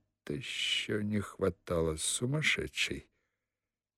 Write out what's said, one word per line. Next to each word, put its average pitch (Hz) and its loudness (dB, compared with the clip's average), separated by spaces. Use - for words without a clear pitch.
ещё - -2
не 104 0
хватало, 87 0
сумасшедший». - 0